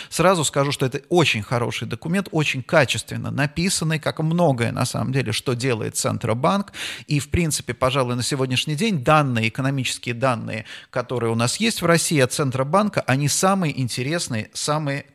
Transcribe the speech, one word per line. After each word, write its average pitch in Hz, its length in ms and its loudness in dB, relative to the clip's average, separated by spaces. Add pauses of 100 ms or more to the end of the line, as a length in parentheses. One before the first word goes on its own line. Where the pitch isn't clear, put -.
Сразу 170 340 4
скажу, 143 280 0
что 135 160 0
это 139 220 -6
очень 139 340 4
хороший 117 440 -2
документ, 165 440 -4
очень 147 320 0
качественно 123 640 0
написанный, 156 680 -2
как 151 220 -4
многое 156 500 2
на 104 140 0
самом 120 280 -2
деле, 120 180 0
что 123 220 -2
делает 113 440 -2
Центробанк. 123 760 -2 (320)
И, 147 140 0
в 139 100 -6
принципе, 160 460 -2
пожалуй, 127 400 0
на 123 80 -2
сегодняшний 131 500 -2
день 165 300 0
данные, 131 460 2
экономические 131 640 -4
данные, 113 500 -2 (240)
которые 117 420 -2
у 113 40 0
нас 131 220 0
есть 220 260 0
в - 20 0
России 165 340 4
от 127 140 4
Центробанка, 147 680 0
они 135 260 2
самые 185 520 2
интересные, 127 720 -2
самые 147 600 -2